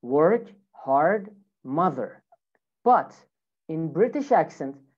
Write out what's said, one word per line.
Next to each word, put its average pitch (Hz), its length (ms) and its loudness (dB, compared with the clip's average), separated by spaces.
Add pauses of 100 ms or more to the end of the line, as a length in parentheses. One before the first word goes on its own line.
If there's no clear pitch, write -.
work, 156 460 2 (240)
hard, 160 640 -2 (300)
mother. 135 600 -4 (600)
But 240 320 2 (520)
in 160 260 -6
British 254 380 -2
accent 156 440 -2 (220)